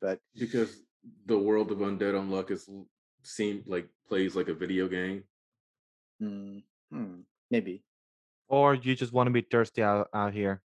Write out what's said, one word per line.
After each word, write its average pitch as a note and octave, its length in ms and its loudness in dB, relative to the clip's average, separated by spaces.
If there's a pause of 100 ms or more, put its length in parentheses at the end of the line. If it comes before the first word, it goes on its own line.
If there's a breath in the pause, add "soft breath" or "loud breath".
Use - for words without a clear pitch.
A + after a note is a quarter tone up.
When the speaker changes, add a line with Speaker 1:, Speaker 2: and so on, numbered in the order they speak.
Speaker 1:
but F#2+ 180 -2 (160)
Speaker 2:
Because A2+ 480 -2 (420)
the G#2 140 4
world G#2+ 320 2
of G2+ 60 -4
Undead G2+ 380 0
Unluck F#2+ 360 -2
is - 160 -8
l-, G2 220 -18 (340)
seem G#2 420 -4
like, F2 220 -4 (220)
plays F#2+ 260 0
like F#2 140 0
a - 40 0
video F#2 360 -2
game. F#2 340 -4 (960)
Speaker 1:
Mm, G2+ 420 -10 (280)
hmm, G2 300 -10 (280)
maybe. G2 360 -2 (640)
Speaker 3:
Or C#3 240 6
you B2+ 220 0
just A#2+ 180 -4
wanna B2 180 4
be A#2+ 100 4
thirsty A#2 420 2
out, G#2 300 2
out G#2 200 0
here, G2 340 0